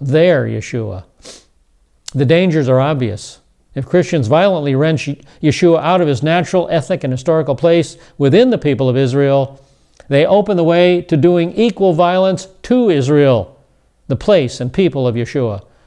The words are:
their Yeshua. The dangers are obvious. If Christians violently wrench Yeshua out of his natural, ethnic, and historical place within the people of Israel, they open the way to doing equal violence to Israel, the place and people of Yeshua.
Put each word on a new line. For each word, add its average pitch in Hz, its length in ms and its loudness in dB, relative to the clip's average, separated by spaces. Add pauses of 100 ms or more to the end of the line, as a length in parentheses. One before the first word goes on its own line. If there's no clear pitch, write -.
their 143 440 2
Yeshua. 107 600 -8 (1080)
The 135 140 -2
dangers 160 420 0
are 131 120 2
obvious. 127 580 -6 (380)
If 131 100 -8
Christians 175 400 0
violently 151 480 0
wrench 151 340 -2 (320)
Yeshua 160 400 2
out 175 200 0
of 160 80 0
his 139 140 -2
natural, 170 460 0
ethnic, 175 360 -4
and 131 80 -4
historical 139 420 -2
place 170 420 0 (220)
within 175 320 4
the 202 80 -2
people 135 300 -2
of 123 80 0
Israel, 139 640 0 (480)
they 139 180 2
open 202 300 2
the 170 80 0
way 175 380 2
to - 140 -2
doing 170 360 2
equal 196 400 0
violence 180 560 0 (140)
to 240 280 2
Israel, 139 680 0 (500)
the 135 80 -4
place 160 440 0
and 123 120 -6
people 139 360 0
of 110 60 -2
Yeshua. 117 500 -4 (220)